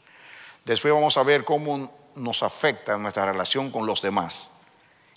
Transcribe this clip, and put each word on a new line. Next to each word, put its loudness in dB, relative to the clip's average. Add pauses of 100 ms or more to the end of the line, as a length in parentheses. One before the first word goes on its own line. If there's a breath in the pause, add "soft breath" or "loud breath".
(640 loud breath)
Después 2
vamos 4
a 4
ver 6
cómo -4
nos -2
afecta 0
nuestra -2
relación -2
con -4
los 0
demás -4 (680 soft breath)